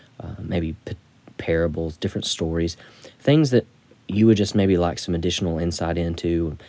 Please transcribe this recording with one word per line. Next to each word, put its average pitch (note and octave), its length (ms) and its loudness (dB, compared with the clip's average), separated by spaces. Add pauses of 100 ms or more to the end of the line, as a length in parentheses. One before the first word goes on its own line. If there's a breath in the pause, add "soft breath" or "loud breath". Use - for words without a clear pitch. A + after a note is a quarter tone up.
(220 soft breath)
uh, E2 180 -12
maybe D#2+ 460 -4
p-, - 100 -10 (420)
parables, E2 600 -2
different - 280 -6
stories, E2 520 -2 (420 loud breath)
things D3 300 4
that B2 160 4 (420)
you G#2 180 4
would A2 120 8
just G2+ 180 0
maybe F#2+ 220 4
like F2 200 0
some - 160 -4
additional E2+ 460 -2
insight E2+ 380 -2
into. E2+ 600 -2 (120)